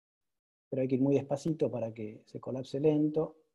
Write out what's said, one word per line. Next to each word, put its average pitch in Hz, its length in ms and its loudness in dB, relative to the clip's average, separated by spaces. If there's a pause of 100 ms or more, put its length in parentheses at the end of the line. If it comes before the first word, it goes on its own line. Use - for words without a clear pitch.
(680)
pero 131 120 -2
hay 131 60 2
que 135 80 2
ir 123 60 0
muy 139 140 6
despacito 143 540 0
para 113 240 -4
que 110 320 -10
se - 140 -14
colapse 127 400 -6
lento. 151 580 2 (180)